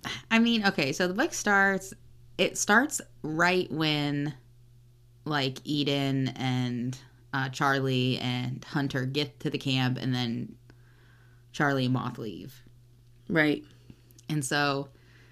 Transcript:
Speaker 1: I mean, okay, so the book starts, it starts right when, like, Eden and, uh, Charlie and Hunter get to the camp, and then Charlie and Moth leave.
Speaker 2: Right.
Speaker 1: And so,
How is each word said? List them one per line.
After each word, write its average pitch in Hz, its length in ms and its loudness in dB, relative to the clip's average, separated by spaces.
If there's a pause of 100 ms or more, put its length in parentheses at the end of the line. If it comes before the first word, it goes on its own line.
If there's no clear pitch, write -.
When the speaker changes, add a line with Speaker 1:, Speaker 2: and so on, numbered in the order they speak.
(300)
Speaker 1:
I 226 100 4
mean, 233 260 2
okay, 180 260 2
so 180 160 0
the 180 60 -2
book 277 200 0
starts, 196 600 2 (440)
it - 200 0
starts 240 420 4 (220)
right 175 500 0
when, 147 640 0 (880)
like, 135 400 -2
Eden 139 720 0
and, 127 640 -2 (360)
uh, 135 160 -2
Charlie 131 680 2
and 123 460 -4
Hunter 139 400 -2
get 143 360 -4
to 151 80 -4
the 147 80 -2
camp, 131 440 0
and 127 120 0
then 123 420 -4 (1000)
Charlie 139 320 0
and 127 80 2
Moth 127 240 -2
leave. 92 360 -10 (760)
Speaker 2:
Right. 151 340 2 (640)
Speaker 1:
And 151 160 -2
so, 143 460 0 (420)